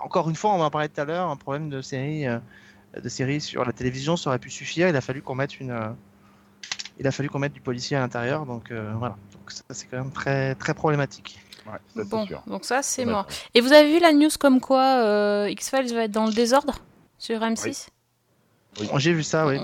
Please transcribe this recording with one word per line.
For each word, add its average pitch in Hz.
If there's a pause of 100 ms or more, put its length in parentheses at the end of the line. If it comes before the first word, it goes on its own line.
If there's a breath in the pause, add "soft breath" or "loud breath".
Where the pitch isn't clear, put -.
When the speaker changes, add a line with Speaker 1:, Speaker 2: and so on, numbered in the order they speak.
Speaker 1:
encore 165
une 160
fois, 214
on 185
en 151
parlait 151
tout -
à 143
l'heure, 170
un 139
problème 147
de 135
série, 143
euh, 117 (640 loud breath)
de -
série 135
sur 131
la 123
télévision, 131
ça -
aurait 123
pu 127
suffire. 160
Il 160
a -
fallu 131
qu'on 135
mette 139
une, 127
euh, 113 (1120 soft breath)
il 135
a 135
fallu 139
qu'on 143
mette 143
du -
policier 127
à 135
l'intérieur, 123
donc, 120
euh, 110
voilà. 117 (180)
Donc -
ça, -
c'est -
quand 127
même 135
très, 135
très -
problématique. - (260)
Speaker 2:
Ouais, -
ça, - (240)
c'est 202
Speaker 3:
Bon, 220
Speaker 2:
sûr. 180
Speaker 3:
donc 196
ça, 262
c'est 262
Speaker 2:
Ouais. 233
Speaker 3:
mort. 196 (280 loud breath)
Et 240
vous 254
avez 302
vu 339
la 330
news 294 (100)
comme 262
quoi, 262
euh, 208
X-Files 247
va 233
être 214
dans 220
le 220
désordre 240 (380)
sur 226
M 226
six ? - (920)
Speaker 2:
Oui. 107
Oui. 143
Speaker 1:
J'ai 160
vu 156
ça, 156
oui. 139